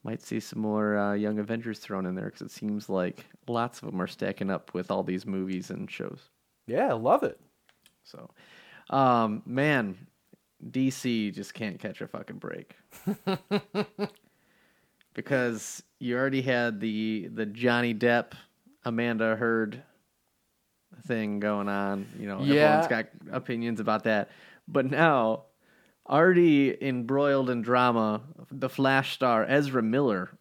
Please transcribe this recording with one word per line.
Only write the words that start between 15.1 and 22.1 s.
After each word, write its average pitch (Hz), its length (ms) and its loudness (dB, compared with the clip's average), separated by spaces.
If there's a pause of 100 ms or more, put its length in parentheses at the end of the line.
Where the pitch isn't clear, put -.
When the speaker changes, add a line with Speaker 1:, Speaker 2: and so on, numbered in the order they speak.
Speaker 1:
Because 123 680 -2 (160)
you 120 180 -2
already 135 240 0
had 120 380 0
the, 110 540 -2
the 110 120 -4
Johnny 120 480 2
Depp, 120 400 2 (520)
Amanda 113 500 0
Heard 113 480 -2 (1200)
thing 107 340 -2
going 104 260 0
on. 101 400 -2 (100)